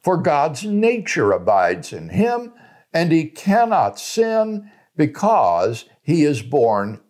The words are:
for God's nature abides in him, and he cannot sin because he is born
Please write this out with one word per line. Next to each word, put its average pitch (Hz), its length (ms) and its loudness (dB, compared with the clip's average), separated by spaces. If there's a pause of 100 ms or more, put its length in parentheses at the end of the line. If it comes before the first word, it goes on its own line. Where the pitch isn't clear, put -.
for 185 160 0
God's 151 480 0
nature 208 680 0
abides 90 600 0
in 82 180 -12
him, 240 440 -2 (380)
and 170 180 0
he 160 160 2
cannot 196 720 0
sin 220 720 -2 (260)
because 123 880 0 (160)
he 156 240 2
is 139 180 0
born 107 680 0